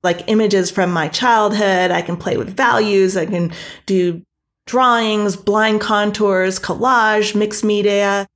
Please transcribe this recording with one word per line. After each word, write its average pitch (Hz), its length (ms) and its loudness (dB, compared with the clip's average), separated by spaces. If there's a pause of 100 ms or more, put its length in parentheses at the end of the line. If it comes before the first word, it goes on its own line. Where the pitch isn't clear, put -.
like, 175 260 -2
images 202 420 2
from 180 220 0
my 160 160 -2
childhood. 208 800 2
I 175 120 0
can 175 140 -6
play 180 200 -4
with - 200 -6
values. 208 600 2
I 165 100 -2
can 175 260 -4 (340)
do 180 360 -2 (440)
drawings, 220 720 2
blind 214 440 2
contours, 202 800 0
collage, 214 760 0
mixed 208 280 -2
media 202 720 0